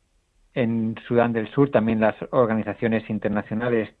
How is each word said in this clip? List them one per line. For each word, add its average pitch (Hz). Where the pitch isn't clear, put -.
en 113
Sudán 120
del 110
Sur 139
también 110
las 107
organizaciones 110
internacionales, 107